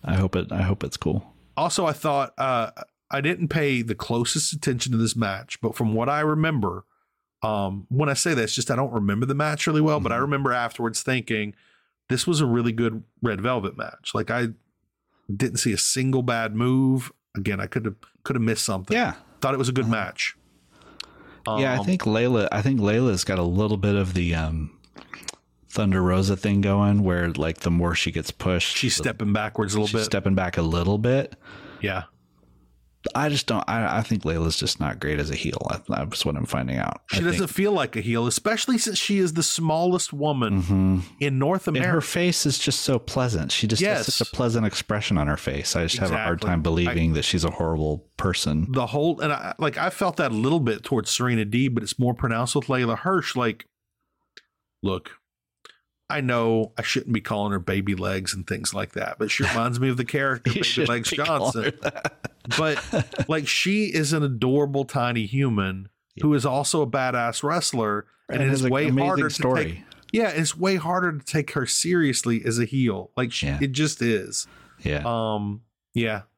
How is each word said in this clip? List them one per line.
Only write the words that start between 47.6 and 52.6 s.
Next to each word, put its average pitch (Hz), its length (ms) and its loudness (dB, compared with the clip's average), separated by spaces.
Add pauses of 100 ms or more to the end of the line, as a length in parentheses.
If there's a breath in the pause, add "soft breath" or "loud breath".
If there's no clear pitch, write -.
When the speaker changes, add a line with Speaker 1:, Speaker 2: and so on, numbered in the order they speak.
Speaker 1:
person. 80 520 0
Speaker 2:
The 127 180 -2
whole, 147 320 0
and 147 120 0
I, - 260 -6
like, 151 200 -2
I 170 120 0
felt 180 280 -2
that 147 120 2
a 113 40 -4
little 135 260 2
bit 113 240 -2
towards 117 260 0
Serena 120 340 0
Deeb, 123 300 0
but 117 80 0
it's - 160 -8
more 123 160 2
pronounced 117 400 -2
with 143 120 0